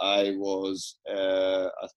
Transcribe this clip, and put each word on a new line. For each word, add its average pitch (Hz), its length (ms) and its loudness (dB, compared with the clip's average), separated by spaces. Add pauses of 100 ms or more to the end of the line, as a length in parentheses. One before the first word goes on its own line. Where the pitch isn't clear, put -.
I 98 360 2
was, 95 600 -4 (120)
uh, 95 580 2 (140)
I - 160 -8